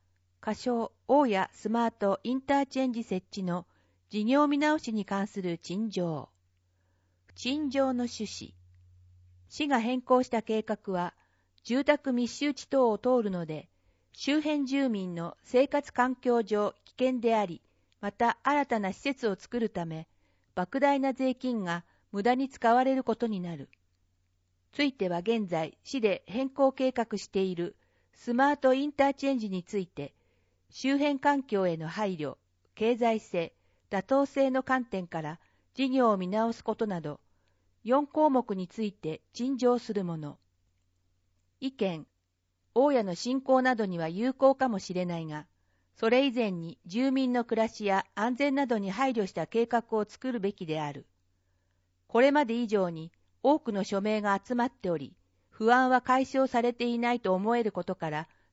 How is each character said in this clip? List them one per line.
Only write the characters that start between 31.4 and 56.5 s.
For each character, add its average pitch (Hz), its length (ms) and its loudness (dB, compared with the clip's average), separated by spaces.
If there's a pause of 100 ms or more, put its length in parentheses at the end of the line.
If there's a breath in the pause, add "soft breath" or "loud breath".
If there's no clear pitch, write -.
境 190 240 0
へ 165 80 0
の 160 100 -8
配 185 300 -4
慮、 147 200 -6 (380)
経 233 220 0
済 226 240 2
性、 170 320 -6 (380)
妥 196 120 -2
当 277 240 2
性 269 240 0
の 262 140 -2
観 262 200 0
点 190 220 -8
か 165 160 -8
ら 156 160 -8 (360)
事 269 140 0
業 254 220 4
を 208 60 4
見 185 100 -4
直 220 260 0
す - 120 -14
こ 226 100 -4
と 220 140 -2
な 180 120 -4
ど、 147 200 -10 (640)
四 277 240 2
項 311 200 4
目 247 280 0
に 185 100 -4
つ - 160 -8
い 208 100 -2
て 156 280 -8 (120)
陳 262 240 -4
情 240 220 4
す 226 160 -8
る 196 100 -2
も 170 120 -4
の。 151 200 -10 (1200)
意 262 100 -6
見。 185 360 -4 (680)
大 269 160 6
谷 247 140 4
の 185 100 -4
振 254 260 -2
興 262 220 4
な 254 140 2
ど 214 100 -2
に 180 140 -4
は 160 80 -4
有 214 240 -2
効 269 240 4
か 262 120 0
も 202 120 -2
し 190 140 -8
れ 180 100 -2
な 175 160 -4
い 160 60 -8
が、 151 200 -10 (480)
そ 226 160 0
れ 262 160 6
以 262 60 0
前 226 180 -2
に 170 260 -8 (100)
住 247 260 0
民 262 200 2
の 247 120 2
暮 226 180 0
ら 220 60 2
し - 160 -10
や 190 200 2 (120)
安 226 180 0
全 277 220 0
な 277 100 2
ど 233 120 0
に 196 120 -4
配 262 220 0
慮 214 160 -2
し - 40 -16
た 160 140 -4
計 233 200 0
画 233 240 0
を 214 180 0
作 - 240 -8
る 233 80 -6
べ 196 120 -2
き 185 140 -12
で 156 140 -4
あ 147 120 -4
る。 156 140 -18 (1000)
こ 233 120 4
れ 277 120 6
ま 294 120 4
で 226 100 -2
以 240 120 0
上 190 240 0
に 160 220 -12 (320)
多 294 160 4
く 226 120 -4
の 202 120 -2
署 196 160 -2
名 214 200 0
が 202 240 0
集 247 120 -4
ま 240 80 2
っ 254 80 -4
て - 180 -6
お 165 80 -2
り、 139 160 -12 (360)
不 220 220 2
安 254 160 6
は 254 120 4
解 262 260 2
消 262 220 0
さ 240 140 0